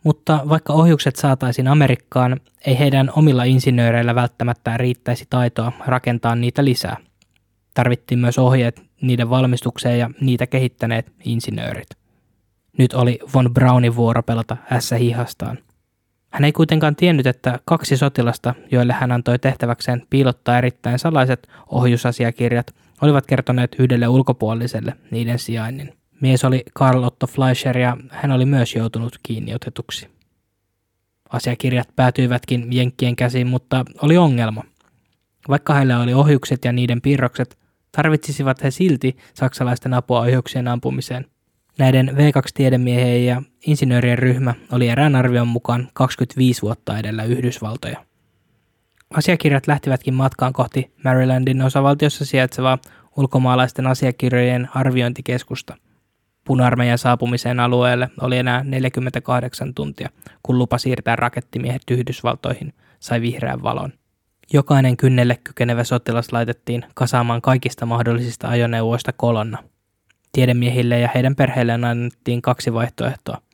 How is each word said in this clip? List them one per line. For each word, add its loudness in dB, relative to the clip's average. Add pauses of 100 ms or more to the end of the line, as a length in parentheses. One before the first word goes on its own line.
Mutta 2
vaikka 0
ohjukset 4
saataisiin 0
Amerikkaan, 2 (260)
ei 2
heidän 2
omilla 4
insinööreillä 2
välttämättä -2
riittäisi -4
taitoa -2 (140)
rakentaa 0
niitä 0
lisää. 0 (760)
Tarvittiin 0
myös 0
ohjeet 2 (200)
niiden 0
valmistukseen 0
ja 0 (100)
niitä 0
kehittäneet -4 (120)
insinöörit. -6 (920)
Nyt 4
oli 0 (160)
von 2
Braunin 4
vuoro 0
pelata -4 (160)
ässä -2
hihastaan. -4 (720)
Hän 2
ei 4
kuitenkaan 2
tiennyt, 4
että -2
kaksi 0
sotilasta, -2 (160)
joille 2
hän -2
antoi 0
tehtäväkseen -2
piilottaa 2
erittäin -2
salaiset 0 (180)
ohjusasiakirjat, 0 (260)
olivat 2
kertoneet 0
yhdelle 2
ulkopuoliselle 0 (180)
niiden -4
sijainnin. -8 (240)
Mies 2
oli 0 (100)
Karl 4
Otto -4
Fleischer 0
ja 0 (140)
hän -4
oli 2
myös 0
joutunut -4
kiinniotetuksi. -10 (1200)
Asiakirjat -2
päätyivätkin 0
jenkkien -2
käsiin, 0
mutta -2 (180)
oli 4
ongelma. 2 (840)
Vaikka 0
heillä 2
oli 0
ohjukset 2
ja 0
niiden 0
piirrokset, -2 (340)
tarvitsisivat -2
he 0
silti 0 (180)
saksalaisten -4
apua 0
ohjuksien -2
ampumiseen. -6 (520)
Näiden 4
V 4
kaksi -2
tiedemiehien 2
ja -2 (240)
insinöörien 2
ryhmä 0 (180)
oli 2
erään 4
arvion 2
mukaan -2
kaksikymmentäviisi 0
vuotta -6
edellä -6
Yhdysvaltoja. -6 (1080)
Asiakirjat 0
lähtivätkin -2
matkaan 0
kohti -4 (120)
Marylandin 2
osavaltiossa 0
sijaitsevaa 0 (380)
ulkomaalaisten 2
asiakirjojen 0
arviointikeskusta. -4 (680)
Puna-armeijan 2
saapumiseen -2
alueelle 0 (100)
oli -2
enää -2
neljäkymmentäkahdeksan -4
tuntia, -10 (340)
kun 0
lupa 0
siirtää -2
rakettimiehet -6
Yhdysvaltoihin -6 (260)
sai -4
vihreän -6
valon. -6 (600)
Jokainen 2
kynnelle 2
kykenevä -4
sotilas -4
laitettiin -6 (100)
kasaamaan -2
kaikista -2
mahdollisista -2
ajoneuvoista -2
kolonna. -2 (720)
Tiedemiehille 2
ja 0
heidän 0
perheilleen 0
annettiin -4
kaksi -2
vaihtoehtoa. -6 (160)